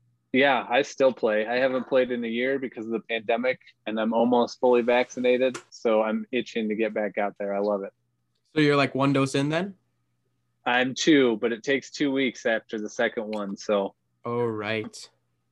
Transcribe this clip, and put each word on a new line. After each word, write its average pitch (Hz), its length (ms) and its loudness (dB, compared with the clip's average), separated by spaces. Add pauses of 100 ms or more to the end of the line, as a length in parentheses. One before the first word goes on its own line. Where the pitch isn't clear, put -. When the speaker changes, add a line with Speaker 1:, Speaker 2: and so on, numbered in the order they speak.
(320)
Speaker 1:
Yeah, 131 360 2
I 127 140 2
still 131 300 2
play. 107 340 0
I 123 120 -2
haven't 127 300 -2
played 127 220 2
in 120 140 -4
a 113 40 -6
year 127 300 -2
because 123 260 -10
of 113 60 -8
the 110 180 -2
pandemic, 117 520 -2 (260)
and 110 140 -4
I'm 110 120 -2
almost 120 460 2
fully 123 240 4
vaccinated, 123 760 2 (140)
so 110 320 2
I'm 110 300 -2
itching 117 360 -4
to 107 60 -2
get 107 200 -2
back 104 220 -4
out 101 220 -4
there. 101 160 -4
I 98 60 -2
love 101 240 -2
it. - 80 -12 (640)
Speaker 2:
So 156 60 4
you're, 143 140 4
like, 135 180 2
one 135 180 2
dose 135 220 2
in 143 160 0
then? 185 240 -2 (880)
Speaker 1:
I'm 127 300 0
two, 135 420 6
but 117 160 0
it 110 100 -8
takes 139 280 -2
two 143 200 -2
weeks 135 360 -2
after 113 320 -2
the 107 100 -6
second 117 400 -4
one, 104 300 -6
so. 101 360 -2 (300)
Speaker 2:
Oh, 120 220 -4
right. 110 600 -6 (440)